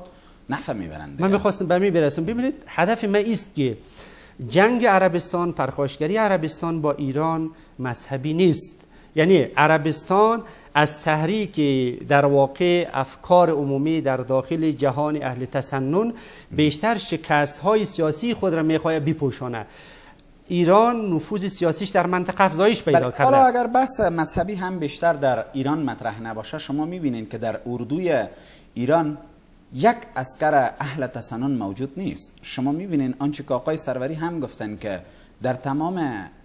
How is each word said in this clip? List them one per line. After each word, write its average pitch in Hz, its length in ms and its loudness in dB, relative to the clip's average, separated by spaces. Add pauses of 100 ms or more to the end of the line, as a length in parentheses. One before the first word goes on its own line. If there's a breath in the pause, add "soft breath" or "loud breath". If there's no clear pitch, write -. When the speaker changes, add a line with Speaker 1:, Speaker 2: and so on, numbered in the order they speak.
(500 soft breath)
Speaker 1:
نفع 143 240 -4
می‌برند. 82 480 -10
Speaker 2:
من 190 100 2
می‌خواستم 196 340 0
به 175 140 2
می 196 120 2
برسم. 160 340 2
ببینید، 240 420 -4
هدف 214 360 0
من 208 240 2
است 214 280 -4
که 127 220 0 (720 loud breath)
جنگ 220 360 4
عربستان، 180 680 2
پرخاشگری 143 680 -2
عربستان 170 640 0
با 151 100 2
ایران 160 580 -2 (300 loud breath)
مذهبی 131 540 -6
نیست. 170 380 2 (440 soft breath)
یعنی 165 220 6 (200)
عربستان 160 840 4 (320 loud breath)
از 151 260 2
تحریک 165 580 0 (480)
در 143 180 4
واقع 143 680 2
افکار 170 560 2
عمومی 147 520 0
در 131 160 0
داخل 131 540 0
جهان 143 520 -2
اهل 127 220 -6
تسنن 139 680 -2 (380 loud breath)
بیشتر 151 460 2
شکست‌های 165 880 0
سیاسی 165 480 -2
خود 190 200 0
را 160 100 0
می‌خواهد 160 420 0
بپوشانه. 127 600 -4 (840 loud breath)
ایران 202 680 4
نفوذ 175 320 -2
سیاسیش 190 440 -2
در 180 160 2
منطقه 180 380 0
افزایش 185 400 4
پیدا 156 160 4
Speaker 1:
بله، 123 120 0
Speaker 2:
کرده. - 120 0
Speaker 1:
حالا 262 140 6
اگر 247 300 4
بحث 254 320 0
مذهبی 175 560 0
هم 185 240 -4
بیشتر 160 340 0
در 131 400 0
ایران 143 300 -2
مطرح 113 380 -6
نباشه، 113 360 -8
شما 147 280 -4
می‌بینید 139 440 -4
که 117 80 -8
در 110 280 -4
اردوی 123 580 -2 (500 loud breath)
ایران 151 440 0 (580)
یک 214 220 2 (180)
عسکر 135 640 0
اهل 139 280 -6
تسنن 120 440 -6
موجود 117 460 -4
نیست. - 440 -8
شما 135 300 -4
می‌بینید 151 480 -2
آنچه 143 240 -4
که 139 100 -4
آقای 156 240 -2
سروری 143 360 -4
هم 165 260 -6
گفتن 110 380 -8
که 95 220 -6 (440 loud breath)
در 127 100 0
تمام 143 720 -4 (200)